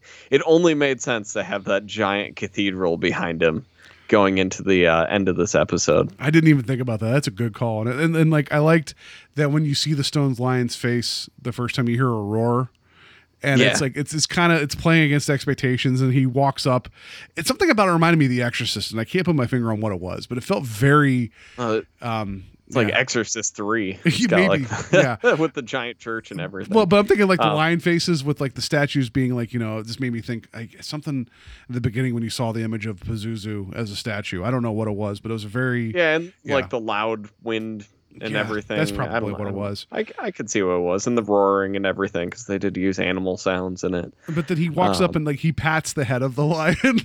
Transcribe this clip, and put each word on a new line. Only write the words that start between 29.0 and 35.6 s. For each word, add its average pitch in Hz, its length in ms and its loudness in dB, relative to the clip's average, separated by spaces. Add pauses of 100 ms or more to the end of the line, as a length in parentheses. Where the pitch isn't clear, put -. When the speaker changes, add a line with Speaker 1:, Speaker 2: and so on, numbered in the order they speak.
Speaker 2:
being, 127 280 0
like, 117 180 -4
you 120 60 -2
know, 110 180 -4
it 107 80 -10
just 113 140 -8
made 127 120 -2
me 117 80 -6
think, 113 320 -8
like, 113 300 -14
something 147 460 -6 (400)
in 123 60 -8
the 123 60 -4
beginning 120 340 -2
when 117 100 -2
you 113 60 -4
saw 117 200 -4
the 113 140 -4
image 110 220 -4
of 104 120 -8
Pazuzu 104 720 -8
as 107 200 -8
a 101 40 -10
statue. 104 460 -6
I 110 80 -2
don't 127 140 0
know 113 80 -2
what 110 160 -2
it 104 80 -4
was, 104 240 -6
but 110 100 -10
it 113 40 -6
was 107 100 -8
a 107 40 -12
very 120 460 -2